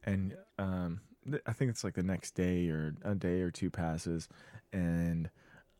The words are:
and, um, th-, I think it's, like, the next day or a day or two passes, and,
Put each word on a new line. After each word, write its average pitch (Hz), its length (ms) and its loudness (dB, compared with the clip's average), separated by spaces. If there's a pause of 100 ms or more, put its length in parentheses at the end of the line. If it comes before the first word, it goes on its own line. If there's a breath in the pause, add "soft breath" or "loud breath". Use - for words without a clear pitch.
and, 98 320 0 (220)
um, 92 420 -2 (280)
th-, 143 180 -2
I 113 60 -2
think 127 180 2
it's, - 140 -4
like, 95 100 -2
the 92 80 0
next 92 300 -2
day 90 360 4
or 78 260 0 (100)
a 101 100 2
day 92 260 2
or 90 100 2
two 90 200 -2
passes, 82 580 -2 (440 soft breath)
and, 85 580 2 (500 soft breath)